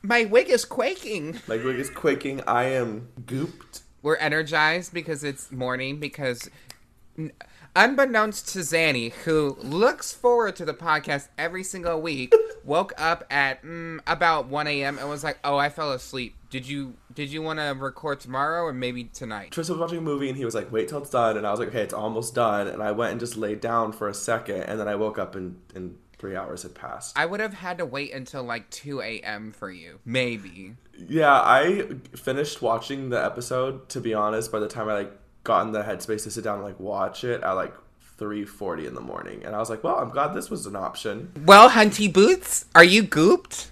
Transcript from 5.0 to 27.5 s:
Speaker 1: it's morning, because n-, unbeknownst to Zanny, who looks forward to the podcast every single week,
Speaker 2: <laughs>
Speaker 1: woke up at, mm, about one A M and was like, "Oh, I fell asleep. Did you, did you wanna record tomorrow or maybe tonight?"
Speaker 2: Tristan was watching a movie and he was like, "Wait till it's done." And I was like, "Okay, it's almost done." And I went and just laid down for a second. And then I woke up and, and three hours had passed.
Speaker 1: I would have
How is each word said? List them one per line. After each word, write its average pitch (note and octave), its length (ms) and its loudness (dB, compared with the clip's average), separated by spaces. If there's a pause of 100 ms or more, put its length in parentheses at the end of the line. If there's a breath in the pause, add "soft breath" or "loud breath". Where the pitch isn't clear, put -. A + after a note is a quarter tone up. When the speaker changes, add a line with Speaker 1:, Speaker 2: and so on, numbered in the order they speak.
Speaker 1:
it's C#3+ 300 -8
morning, C3 480 -4
because C#3 500 -6 (680 loud breath)
n-, D#3 140 -8 (460 soft breath)
unbeknownst A3+ 800 4
to F#3+ 60 -6
Zanny, D3 520 0
who D#3 480 0
looks G3+ 520 0
forward A#3 440 2
to F3+ 80 -10
the D3 100 -4
podcast D3+ 540 -2 (100)
every E3+ 240 -4
single E3+ 380 -4
week, C#3 320 0 (160)
Speaker 2:
<laughs> - 160 -16
Speaker 1:
woke F3 340 0
up E3 320 -2
at, C#3 320 0
mm, E3 460 -12
about D#3+ 400 2
one D3 180 -4
A C#3+ 160 -2
M C#3 160 -4
and C#3 100 -8
was D3 140 -8
like, D3+ 220 -6
"Oh, C#3+ 120 2
I C#3+ 120 2
fell D3 240 -4
asleep. B2+ 420 -8 (160)
Did B2+ 160 -10
you, C#3 280 -10 (180)
did C#3+ 180 -8
you D#3 120 -8
wanna D#3 320 -4
record C3+ 460 -6
tomorrow C#3+ 420 -2
or D#3+ 100 -4
maybe B2 320 -6
tonight?" G#2+ 460 -12
Speaker 2:
Tristan E3 260 -4
was D#3+ 40 -4
watching E3+ 180 -4
a E3 40 -6
movie C#3+ 260 -2
and C3+ 100 -6
he C3 60 -6
was A2+ 100 -4
like, G#2 160 -6
"Wait A2 180 -2
till D3+ 100 -8
it's C#3+ 120 -10
done." A#2 260 2
And G#2 100 -4
I G2+ 40 0
was G#2 80 -2
like, A2+ 120 -4
"Okay, A2 120 -2
it's F#2+ 120 -6
almost A2 420 -4
done." G#2 320 2
And - 140 -8
I G#2+ 100 -2
went A2 200 -2
and A2+ 80 -6
just A#2 160 -8
laid G#2+ 240 -4
down A2+ 320 0
for G#2+ 160 -6
a G2 60 -6
second. G#2 480 -4
And A2 160 -6
then G#2 100 -4
I G#2 60 -2
woke G#2+ 240 -2
up F#2 160 -8
and, F#2 260 -10 (140)
and F#2 240 -12 (200)
three G2 180 -10
hours F2+ 260 -10
had - 120 -16
passed. - 440 -10
Speaker 1:
I D#3 80 0
would G3 140 -6
have G#3+ 140 -6